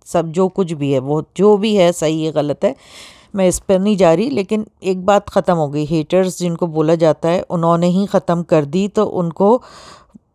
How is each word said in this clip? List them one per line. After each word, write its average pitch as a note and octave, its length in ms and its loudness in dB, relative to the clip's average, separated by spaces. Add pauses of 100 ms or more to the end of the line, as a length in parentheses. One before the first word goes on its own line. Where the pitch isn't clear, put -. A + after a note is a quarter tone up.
सब E3 260 -4
जो F#3+ 180 0
कुछ F3 240 -4
भी C#3+ 180 -2
है, C3+ 80 2
वो D3 220 -2 (140)
जो G#3 220 4
भी G#3+ 180 0
है F3 180 4
सही D#3 300 -2
है D#3 80 -4
गलत D3 320 -2
है, A#3 100 0 (600)
मैं F#3+ 140 2
इस E3+ 120 0
पर F#3+ 180 0
नहीं G3+ 180 0
जा F3 180 4
रही। A3+ 160 -2
लेकिन G#3+ 360 -4 (180)
एक F#3 220 -4
बात G3+ 240 0
ख़त्म F#3 240 0
हो D#3 140 0
गई, D3 180 -4
हेटर्स E3+ 520 0
जिनको F3 300 -4
बोला D#3 280 0
जाता D#3+ 320 0
है, F3 140 0
उन्होंने E3+ 460 0
ही F#3+ 200 0
ख़त्म F3 360 -2
कर D#3 220 2
दी। F#3 240 -2
तो G#3+ 160 0
उनको F#3+ 540 0 (760)